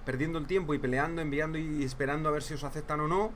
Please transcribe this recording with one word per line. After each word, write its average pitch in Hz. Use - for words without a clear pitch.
perdiendo 151
el 151
tiempo 160
y -
peleando, 143
enviando 156
y 151
esperando 143
a -
ver 151
si -
os 139
aceptan 151
o 151
no, 202